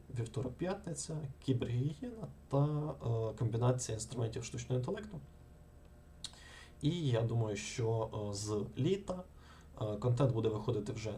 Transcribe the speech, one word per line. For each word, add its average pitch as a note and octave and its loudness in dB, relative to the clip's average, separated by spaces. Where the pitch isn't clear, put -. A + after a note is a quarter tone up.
вівторок-п'ятниця, D#3 -2
кібергігієна C#3 0
та, C#3+ 6
е, A2+ 2
комбінація A#2 4
інструментів A#2+ -2
штучного B2+ 0
інтелекту. G3 -4
І D#3+ 2
я A2+ 6
думаю, A#2 2
що, A2+ 0
е, G#2 -2
з G#2 0
літа, F3+ 2
е, G#2+ 0
контент B2 4
буде A2+ 2
виходити G#2+ 0
вже G#2+ -4